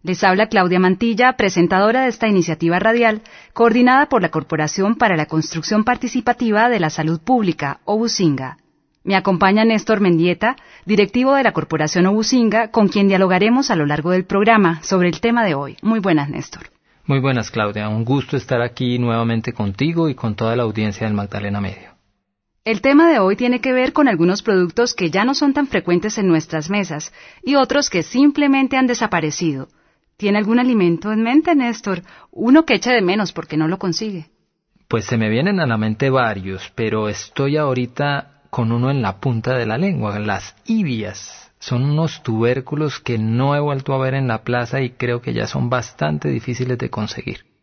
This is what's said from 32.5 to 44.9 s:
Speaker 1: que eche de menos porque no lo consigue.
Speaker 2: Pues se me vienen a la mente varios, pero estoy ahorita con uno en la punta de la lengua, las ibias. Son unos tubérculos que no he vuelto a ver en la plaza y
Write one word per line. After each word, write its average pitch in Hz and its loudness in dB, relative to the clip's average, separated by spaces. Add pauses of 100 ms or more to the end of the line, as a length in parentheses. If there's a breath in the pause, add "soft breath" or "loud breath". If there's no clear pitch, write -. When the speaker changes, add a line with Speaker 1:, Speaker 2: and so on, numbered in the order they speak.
Speaker 1:
que 262 2
eche 233 0
de 233 2
menos 190 0
porque 156 -8
no 156 0
lo 185 -2
consigue. 190 -6 (560)
Speaker 2:
Pues 113 -2
se 120 -2
me 110 0
vienen 165 0
a 160 0
la 113 0
mente 110 0
varios, 98 -2
pero 107 -2
estoy 139 -4
ahorita 139 -4
con 117 -2
uno 120 0
en 139 0
la 98 -4
punta 127 -2
de 117 -2
la 110 -2
lengua, 117 -2
las 101 -6 (100)
ibias. 127 -4
Son 123 -2
unos 151 0
tubérculos 127 -2
que 117 -4
no 123 0
he 147 0
vuelto 139 -2
a 135 -2
ver 131 -2
en 135 -2
la 110 -4
plaza 123 -2
y 123 -2